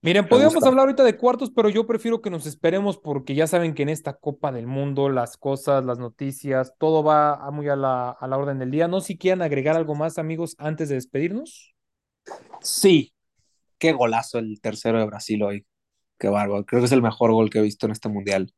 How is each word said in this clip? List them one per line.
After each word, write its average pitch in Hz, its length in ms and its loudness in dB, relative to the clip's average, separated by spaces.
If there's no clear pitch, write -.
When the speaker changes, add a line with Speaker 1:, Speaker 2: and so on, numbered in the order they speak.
Speaker 1:
Miren, 185 200 4
Speaker 2:
Me - 60 -4
Speaker 1:
podríamos 285 260 6
Speaker 2:
gusta. 269 140 6
Speaker 1:
hablar 269 160 6
ahorita 269 180 4
de 220 120 6
cuartos, 247 360 0
pero 220 180 2
yo 214 160 0
prefiero 226 380 -2
que 202 80 -6
nos 156 160 -8
esperemos 185 500 0
porque 139 380 -6
ya 156 100 4
saben 165 300 0
que 143 80 -2
en 143 60 -2
esta 156 260 -6
Copa 147 360 -6
del 117 140 -8
Mundo 139 440 -2
las 123 280 -2
cosas, 135 480 -2
las 123 140 -4
noticias, 131 800 -6
todo 156 240 2
va 151 320 4
a 139 160 -12
muy 147 180 -6
a 139 60 0
la, 131 340 -2
a 127 180 -12
la 135 100 -2
orden 139 200 -4
del 127 140 -6
día. 160 160 0
No 185 140 -2
sé 185 60 -14
si 170 120 -10
quieran 185 240 0
agregar 143 320 0
algo 160 180 -2
más, 151 240 -4
amigos, 160 400 -6
antes 151 320 -6
de 139 60 -2
despedirnos. 170 800 -8
Speaker 2:
Sí. - 520 2
Qué 165 140 2
golazo 117 480 -2
el 110 200 -10
tercero 113 380 -2
de 110 80 2
Brasil 107 380 -4
hoy. 101 240 -6
Qué - 120 -2
bárbaro. 101 360 -2
Creo 120 160 0
que 120 40 2
es 120 80 2
el 127 100 4
mejor 113 280 2
gol 110 200 2
que 107 80 -2
he - 20 4
visto 104 240 -2
en 107 60 -2
este 113 180 -8
mundial. 98 480 -4